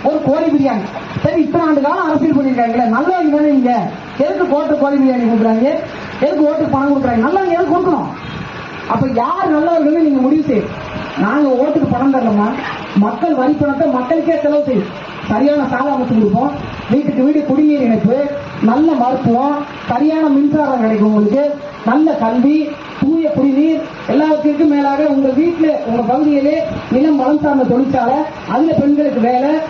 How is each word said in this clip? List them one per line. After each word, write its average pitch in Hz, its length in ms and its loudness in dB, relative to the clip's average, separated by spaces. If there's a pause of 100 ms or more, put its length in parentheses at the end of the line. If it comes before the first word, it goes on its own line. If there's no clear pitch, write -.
ஒரு 294 180 0
கோழி 311 280 0
பிரியாணி. 269 360 0 (320)
சரி, 302 240 0
இத்தனை 294 220 0
ஆண்டு 302 180 2
காலம் 330 260 0
அரசியல் 311 300 0
பண்ணிருக்காங்களே, 240 520 0
நல்லவங்க 311 440 0
தானே 302 180 2
நீங்க, 247 220 2 (440)
எதுக்கு 302 300 0
கோட்டு 302 300 0
கோழி 285 200 0
பிரியாணி 254 280 2
கொடுக்குறாங்க, 226 420 2 (520)
எதுக்கு 294 280 2
ஓட்டுக்கு 302 240 0
பணம் 277 200 0
கொடுக்குறாங்க, 240 320 0
நல்லவங்க 349 340 0
எதுக்கு 349 180 0
கொடுக்கணும்? 330 340 0 (760)
அப்ப 220 280 -2
யார் 311 380 0
நல்லவர்கள்னு 320 540 2
நீங்க 269 140 2
முடிவு 294 260 2
செய்யும். 240 240 0 (460)
நாங்க 269 380 2
ஓட்டுக்கு 294 340 0
பணம் 262 260 2
தரலமா, 220 340 2 (480)
மக்கள் 233 400 0
வரி 262 160 2
பணத்தை 294 360 0
மக்களுக்கே 302 480 0
செலவு 294 300 0
செய்யும். 208 240 -2 (340)
சரியான 285 420 2
சாலை 269 240 -2
அமைச்சு 247 240 0
கொடுப்போம், 226 360 2 (360)
வீட்டுக்கு 262 360 0
வீடு 302 200 2
குடிநீர் 294 420 2
இணைப்பு, 220 320 2 (460)
நல்ல 277 300 4
மருத்துவம், 254 640 0 (280)
சரியான 311 440 0
மின்சாரம் 277 540 2
கிடைக்கும் 214 260 2
உங்களுக்கு, 214 340 2 (400)
நல்ல 294 300 2
கல்வி, 247 440 2 (380)
தூய 320 340 0
குடிநீர், 285 520 2 (260)
எல்லாவற்றிற்கும் 302 640 2
மேலாக 277 360 2
உங்க 269 220 2
வீட்டுல, 320 380 2 (180)
உங்க 233 160 -2
பகுதியிலே 285 540 2 (340)
நிலம் 285 300 2
வளம் 285 240 0
சார்ந்த 269 220 2
தொழிற்சாலை, 254 520 0 (300)
அதுல 285 260 0
பெண்களுக்கு 285 480 2
வேலை 254 300 0 (180)